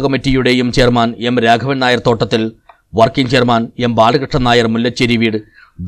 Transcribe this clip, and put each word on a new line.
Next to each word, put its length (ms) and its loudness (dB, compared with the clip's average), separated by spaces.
കമ്മിറ്റിയുടെയും 720 0
ചെയർമാൻ 320 2
എം 80 -2
രാഘവൻ 360 0
നായർ 240 0
തോട്ടത്തിൽ, 360 -2
വർക്കിംഗ് 360 2
ചെയർമാൻ 280 2
എം 140 -2
ബാലകൃഷ്ണൻ 480 0
നായർ 260 2
മുല്ലച്ചേരി 480 0
വീട്, 160 0